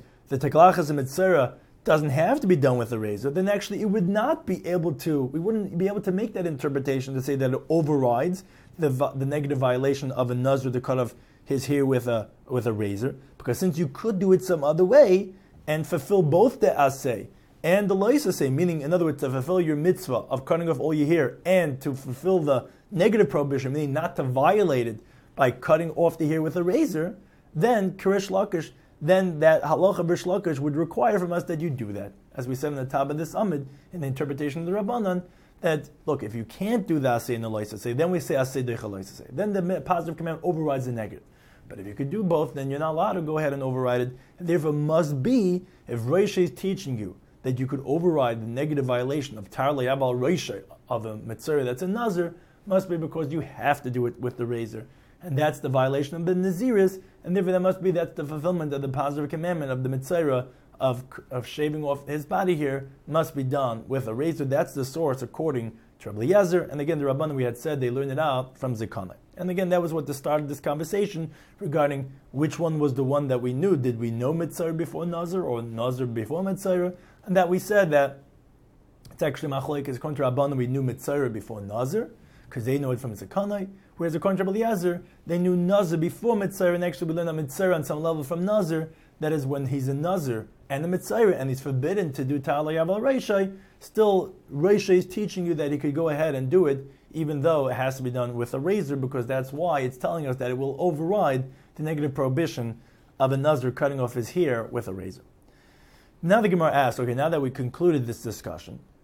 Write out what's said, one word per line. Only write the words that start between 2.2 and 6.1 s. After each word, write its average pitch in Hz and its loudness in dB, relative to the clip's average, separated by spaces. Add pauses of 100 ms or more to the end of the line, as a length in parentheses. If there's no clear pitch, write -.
to 220 -2
be 185 6
done 127 4
with 113 -2
a 117 -2
razor, 107 -4
then 185 0
actually 202 -2
it 214 0
would 185 2
not 233 0
be 180 -4
able 170 0
to, 143 -2
we 131 -4
wouldn't 196 -2
be 185 2
able 202 -2
to 196 -2